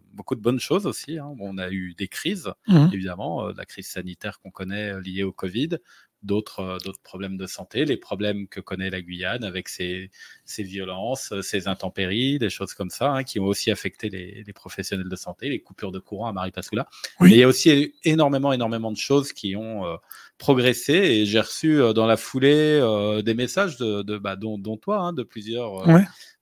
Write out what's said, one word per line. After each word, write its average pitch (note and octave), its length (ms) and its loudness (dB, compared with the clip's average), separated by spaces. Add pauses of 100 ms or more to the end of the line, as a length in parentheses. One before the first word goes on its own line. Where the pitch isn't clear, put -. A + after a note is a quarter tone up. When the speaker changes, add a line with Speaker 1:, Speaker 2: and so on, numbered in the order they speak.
(140)
Speaker 1:
beaucoup G2+ 220 -6
de A2 80 -12
bonnes B2 180 0
choses F#3+ 260 -2
aussi, D3+ 320 -8
hein. C#3+ 180 -12
Bon, G2 180 -10
on F#2+ 40 -8
a F#2 120 -6
eu F#2 240 -6
des G2 140 -8
crises, D#3+ 420 -6 (160)
Speaker 2:
Mhm. F3 260 8
Speaker 1:
évidemment, G2 540 -6
euh, F#2+ 100 -6
la F#2 80 -12
crise - 240 -16
sanitaire F#2 520 -10
qu'on F#2+ 100 -18
connaît, G2+ 420 -8
euh, F#2+ 80 -10
liée F#2 220 -6
au F#2+ 100 -4
covid, G#2 460 -4 (460)
d'autres, G#2 360 -2
euh, F#2 180 -6
d'autres F#2+ 220 -12
problèmes F#2+ 360 -10
de F#2 100 -8
santé, G#2 380 -4
les C#3 120 0
problèmes G2+ 520 -4
que - 100 -16
connaît F#2 320 -6
la F#2 100 -6
Guyane F#2 440 -6
avec F#2 240 -8
ses, F#2 420 -8 (340)
ses - 200 -10
violences, F#2+ 680 -8
euh, G2 100 -6
ses F#2+ 260 -4
intempéries, G2+ 720 -2
des G#2 100 0
choses - 240 -10
comme F#2+ 160 -8
ça, C#3 220 0
hein, C3+ 100 -2
qui - 160 -6
ont F#2+ 60 0
aussi G2+ 260 0
affecté G2+ 400 -4
les, F#2+ 320 -14
les G2+ 100 -16
professionnels F#2+ 560 -8
de F#2 80 -8
santé, F#2+ 320 -12
les C3 140 -6
coupures - 300 -12
de F#2 80 -10
courant G#2 260 -10
à A2 60 -6
Maripasoula. F#2+ 560 -6 (320)
Speaker 2:
Oui. F3+ 100 12
Speaker 1:
Mais A2+ 60 12
il - 20 10
y B2 60 12
a B2+ 40 10
aussi C#3+ 540 6
énormément, C#3+ 500 2
énormément A2+ 380 -2
de G#2+ 60 -6
choses C#3 360 0
qui G2 240 -6
ont, A2 300 -6
euh, E2 100 -4 (420)
progressé. B2+ 540 2
Et D3 320 4
j'ai G#2+ 160 2
reçu, D3+ 400 2
euh, A2+ 120 6
dans A2 140 4
la A2 100 6
foulée, D3+ 680 4
euh, G#2+ 400 2
des A2+ 120 0
messages C#3 420 -2
de, G#2+ 260 -2
de, G#2 160 -6
bah, G2+ 160 -6
dont, G#2+ 240 -8
dont G2 180 -8
toi, G#3 220 -4
hein, F3 140 -4
de C#3+ 100 -6
plusieurs, G#2+ 680 -6
euh, E3 60 10
Speaker 2:
Ouais. F#3+ 100 10 (380)